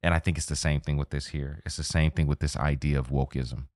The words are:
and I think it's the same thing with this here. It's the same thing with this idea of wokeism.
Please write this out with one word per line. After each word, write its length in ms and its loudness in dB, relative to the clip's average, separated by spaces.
and 100 4
I 60 4
think 180 2
it's 100 -4
the 80 -2
same 260 2
thing 160 0
with 140 -2
this 180 -4
here. 360 -6
It's 120 -6
the 60 -6
same 280 4
thing 160 0
with 140 0
this 160 0
idea 420 0
of 100 -4
wokeism. 560 -2